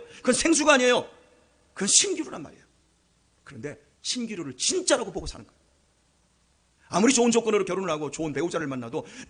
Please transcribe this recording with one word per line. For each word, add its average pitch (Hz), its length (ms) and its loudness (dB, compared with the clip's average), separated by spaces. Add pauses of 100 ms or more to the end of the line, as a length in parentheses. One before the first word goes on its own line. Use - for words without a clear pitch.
(180)
그건 - 160 2
생수가 302 400 4
아니에요. 247 360 4 (640)
그건 190 140 -4
신기루란 320 540 0
말이에요. - 240 -18 (800)
그런데 131 360 -14 (220)
신기루를 202 560 -8
진짜라고 247 540 0
보고 160 160 -8
사는 - 180 -14
거예요. - 200 -20 (1200)
아무리 220 260 4
좋은 240 180 4
조건으로 214 340 2
결혼을 180 240 -4
하고 151 220 -4
좋은 160 200 -4
배우자를 156 360 -2
만나도 127 380 -6 (240)